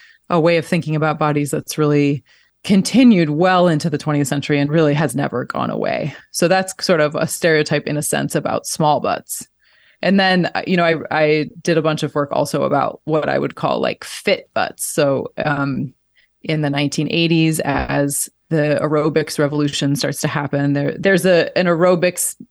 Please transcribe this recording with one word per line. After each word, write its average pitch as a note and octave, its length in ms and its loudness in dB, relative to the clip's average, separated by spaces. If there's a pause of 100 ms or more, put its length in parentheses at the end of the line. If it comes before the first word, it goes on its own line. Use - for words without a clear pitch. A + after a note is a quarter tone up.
(280)
a E3+ 120 2
way E3+ 160 4
of D#3+ 100 -2
thinking D#3 300 -2
about D3+ 220 0
bodies D3 320 0
that's - 280 -6
really D3 460 2 (380)
continued G3+ 680 4
well F3+ 380 4
into D#3+ 200 2
the D3 80 -4
twentieth C#3+ 320 0
century C#3+ 320 0
and C#3+ 100 0
really D#3 220 4
has C#3+ 240 0
never C3+ 300 -4
gone B1 240 -4
away. A1+ 440 -2 (160)
So - 160 -2
that's F#3+ 280 0 (100)
sort E3+ 160 4
of D3+ 140 2
a D#3 120 -2
stereotype D3+ 600 0
in D3+ 100 -4
a D3 60 -4
sense C#3+ 320 -2
about - 320 -2
small D3+ 340 0
butts. - 480 -6 (540)
And G3 180 4
then, F#3 340 2
uh, - 120 -2
you F#3 100 0
know, E3+ 80 2
I, E3 120 2 (140)
I D3+ 400 2 (120)
did E3 160 2
a D#3 40 0
bunch D3+ 200 0
of D3 120 -4
work C#3+ 180 -2
also C#3 320 0
about C3+ 400 0
what D3+ 240 -2
I C3+ 100 0
would C#3+ 160 -4
call, C#3 260 -2
like, - 240 -4
fit - 480 -4
butts. - 320 -4
So, C#3 540 -2
um, C#3 560 -4 (480)
in D#3 180 -4
the D3 100 -2
nineteen C#3+ 400 -2
eighties, D#3+ 500 2
as C#3 680 -2 (220)
the D3+ 320 0
aerobics D3+ 560 0
revolution D3 580 0
starts C#3 240 -4
to D3+ 80 0
happen, C#3+ 460 -2
there, C#3+ 240 -2
there's F#3 260 2
a, F3 320 2
an F#3 80 2
aerobics F3+ 720 0 (140)